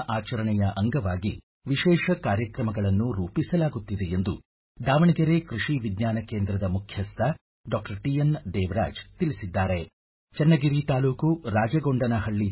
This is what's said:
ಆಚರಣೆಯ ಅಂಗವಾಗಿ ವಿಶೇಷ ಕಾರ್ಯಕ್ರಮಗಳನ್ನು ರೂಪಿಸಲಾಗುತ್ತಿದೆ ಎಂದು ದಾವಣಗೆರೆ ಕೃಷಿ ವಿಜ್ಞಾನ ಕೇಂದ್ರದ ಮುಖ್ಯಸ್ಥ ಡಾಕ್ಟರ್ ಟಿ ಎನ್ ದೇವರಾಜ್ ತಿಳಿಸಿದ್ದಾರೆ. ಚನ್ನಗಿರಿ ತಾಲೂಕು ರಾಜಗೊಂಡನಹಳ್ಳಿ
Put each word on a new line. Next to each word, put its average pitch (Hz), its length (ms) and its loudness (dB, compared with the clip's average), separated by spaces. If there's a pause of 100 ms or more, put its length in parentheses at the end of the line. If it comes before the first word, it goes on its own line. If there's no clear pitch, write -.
ಆಚರಣೆಯ 110 540 0 (140)
ಅಂಗವಾಗಿ 101 560 -2 (340)
ವಿಶೇಷ 160 380 2 (180)
ಕಾರ್ಯಕ್ರಮಗಳನ್ನು 107 880 0
ರೂಪಿಸಲಾಗುತ್ತಿದೆ 107 1040 -2
ಎಂದು 92 200 0 (440)
ದಾವಣಗೆರೆ 156 600 4
ಕೃಷಿ 151 400 -4
ವಿಜ್ಞಾನ 110 400 -2
ಕೇಂದ್ರದ 101 480 -2
ಮುಖ್ಯಸ್ಥ 95 520 -4 (460)
ಡಾಕ್ಟರ್ 110 360 -6
ಟಿ 143 180 -2
ಎನ್ 147 160 2 (180)
ದೇವರಾಜ್ 92 480 -2 (160)
ತಿಳಿಸಿದ್ದಾರೆ. 95 640 -2 (560)
ಚನ್ನಗಿರಿ 147 460 4
ತಾಲೂಕು 135 460 0 (220)
ರಾಜಗೊಂಡನಹಳ್ಳಿ 113 1040 0